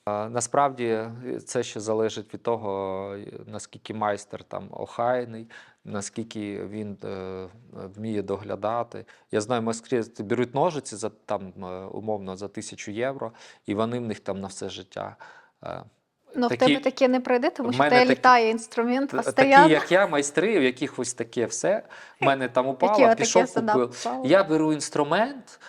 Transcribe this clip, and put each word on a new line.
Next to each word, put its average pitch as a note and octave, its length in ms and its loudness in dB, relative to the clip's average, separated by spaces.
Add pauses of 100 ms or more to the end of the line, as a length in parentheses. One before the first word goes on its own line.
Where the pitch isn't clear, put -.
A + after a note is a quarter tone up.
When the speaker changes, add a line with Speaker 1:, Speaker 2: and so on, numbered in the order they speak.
Speaker 1:
А, G#2 240 -4
насправді, B2 580 0
е, A2+ 600 -4
це B2 160 -4
ще A#2 180 -8
залежить A2 540 -2
від G2 80 -12
того, G2 720 -4
е, G2+ 180 -14 (140)
наскільки G#2+ 480 -14
майстер G#2 500 -4
там G2 260 -10
охайний, A#2 800 -4 (340)
наскільки G#2 840 -8
він, G#2 380 -10
е, F#2+ 420 -10 (260)
вміє G2+ 500 -6
доглядати. G2+ 840 -6 (260)
Я A2 100 0
знаю, A#2 220 -2
майстри A2+ 400 -2 (160)
беруть A#2+ 360 -2
ножиці D3 420 -2
за, G#2 120 -6
там, G2 440 -8 (120)
е, - 20 -10 (200)
умовно, G2+ 500 -8
за G2 120 -10
тисячу - 420 -14
євро, A#2+ 420 -6 (340)
і G#2 80 -4
вони A2+ 240 -2
в A#2+ 40 -6
них A2 180 -6
там G2 200 -6
на G2 80 -8
все G2 200 -10
життя. G2 480 -12 (480)
Е, G1+ 200 -12 (520)
Speaker 2:
Ну, B3 100 0
в A#3 40 0
Speaker 1:
такі B3+ 160 2
Speaker 2:
тебе C#4 140 4
таке C4+ 280 2
не B3+ 120 2
пройде, B3+ 300 2
тому A#3+ 180 -6
Speaker 1:
в B3 40 -2
Speaker 2:
що C4 100 2
в - 20 6
Speaker 1:
мене D4 120 4
Speaker 2:
тебе B3+ 120 8
Speaker 1:
такі B3+ 100 4
Speaker 2:
літає A#3+ 320 8
інструмент A#3+ 600 -2
Speaker 1:
т-, - 60 -4
такі, A#3 160 -2
Speaker 2:
постійно. C#4 360 8
Speaker 1:
як D3+ 240 4
я, F#3+ 140 6
майстри, E3 520 2
у - 40 6
яких D3 360 0
ось B2 160 -4
таке A#2 320 -2
все, F3 320 0 (420)
в F#4+ 40 -2
Speaker 2:
Е, - 20 6
Speaker 1:
мене C3+ 220 2
там B2+ 180 0
Speaker 2:
яке C3+ 100 -4
Speaker 1:
упало, G3 180 2 (100)
Speaker 2:
отаке A3+ 100 8
Speaker 1:
пішов, A3 300 4
Speaker 2:
все, - 160 -4
да, A3 120 0
Speaker 1:
купив. B2 180 2
Speaker 2:
впало? A#3+ 360 -6
Speaker 1:
Я D3 180 6
беру D#3 280 2
інструмент E3 960 -2